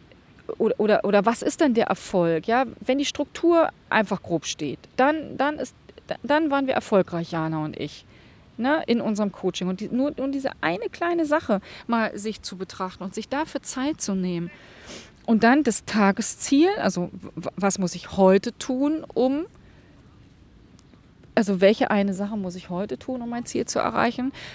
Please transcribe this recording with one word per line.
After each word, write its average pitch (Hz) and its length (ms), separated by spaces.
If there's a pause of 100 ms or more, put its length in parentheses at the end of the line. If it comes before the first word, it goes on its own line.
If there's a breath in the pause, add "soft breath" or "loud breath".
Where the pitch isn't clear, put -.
(560)
Oder, - 240
oder, 214 240
oder 202 220
was 233 160
ist - 180
denn 277 140
der 220 140
Erfolg, 170 600
ja? 247 160 (160)
Wenn 262 160
die 285 80
Struktur 330 640 (220)
einfach 208 320
grob 170 240
steht, - 320 (180)
dann, 294 400
dann 294 220
ist, - 160 (480)
dann 294 280
waren 277 160
wir 262 60
erfolgreich, 175 600
Jana 160 300
und - 160
ich, - 280 (500 soft breath)
ne? 269 300
In 233 160
unserem 208 300
Coaching. 180 360
Und 185 120
die, 214 100
nur, 262 280
und 269 140
diese 269 200 (100)
eine 370 280
kleine 339 360
Sache 285 340 (260 loud breath)
mal 226 300
sich 208 240
zu - 160
betrachten 185 480
und 190 100
sich 226 140
dafür 285 340
Zeit 285 380
zu 196 140
nehmen. 175 360 (760 loud breath)
Und 226 180
dann 269 180
das 240 220
Tagesziel, 220 840 (100)
also 180 320
w-, - 440
was 196 220
muss 185 160
ich - 220
heute 196 400
tun, 285 560
um, 269 320 (1900 soft breath)
also 196 260
welche 208 300
eine 202 240
Sache 202 240
muss 185 180
ich - 140
heute 202 280
tun, 254 220
um 233 80
mein 240 160
Ziel - 220
zu - 120
erreichen? 247 540 (220 loud breath)